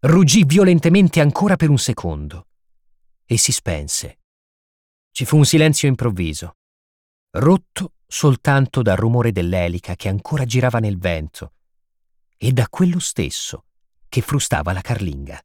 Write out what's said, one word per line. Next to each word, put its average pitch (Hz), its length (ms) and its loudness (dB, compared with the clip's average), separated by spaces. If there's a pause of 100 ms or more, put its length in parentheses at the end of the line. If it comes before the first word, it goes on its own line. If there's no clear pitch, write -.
Ruggì 165 440 6
violentemente 170 760 4
ancora 175 360 2
per 160 140 2
un 139 80 4
secondo 80 680 -6 (760)
e 117 140 -2
si - 140 0
spense. - 680 -8 (920)
Ci - 140 -6
fu 151 140 2
un 143 80 6
silenzio 156 420 2
improvviso, 90 680 -4 (760)
rotto 175 640 0 (120)
soltanto 139 760 0
dal 101 140 2
rumore 117 360 0
dell'elica 87 640 -4
che - 120 -8
ancora 131 360 -4
girava 120 340 0
nel 104 200 -4
vento 85 560 -8 (840)
e 120 160 -2
da 120 160 0
quello 180 300 0
stesso - 640 -8 (440)
che - 120 -2
frustava 90 540 -4
la 92 80 -8
carlinga. 71 640 -8